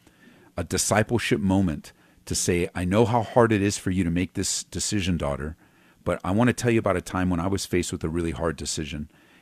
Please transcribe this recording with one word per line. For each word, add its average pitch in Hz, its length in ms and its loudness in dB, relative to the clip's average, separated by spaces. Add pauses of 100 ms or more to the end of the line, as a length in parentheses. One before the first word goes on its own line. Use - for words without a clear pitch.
(580)
a 85 60 -2
discipleship 104 760 0
moment 95 540 0 (320)
to - 100 -4
say, 87 400 0
"I 90 100 -4
know 104 200 4
how 113 180 2
hard 117 280 4
it 104 100 4
is 101 160 2
for - 140 -2
you 92 120 2
to 85 80 0
make 90 220 -2
this - 300 -4
decision, 92 540 -2
daughter, 71 380 -4 (480)
but 87 200 -2
I 90 80 -2
want 117 180 4
to 113 40 4
tell 123 180 0
you 113 80 4
about 98 180 2
a 87 40 -2
time 92 280 -2
when 87 100 0
I 87 80 -2
was 98 180 -2
faced 87 260 -2
with 90 120 -6
a 85 60 -2
really 82 220 -2
hard 82 260 -2
decision. 76 520 -8 (320)